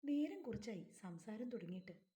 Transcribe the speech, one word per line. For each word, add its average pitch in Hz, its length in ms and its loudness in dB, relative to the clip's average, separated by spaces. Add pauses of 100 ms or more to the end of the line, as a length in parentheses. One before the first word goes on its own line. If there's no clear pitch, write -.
നേരം 294 400 4
കുറച്ചായി 214 420 -2 (100)
സംസാരം 214 560 -4
തുടങ്ങിയിട്ട്. 180 440 -4 (220)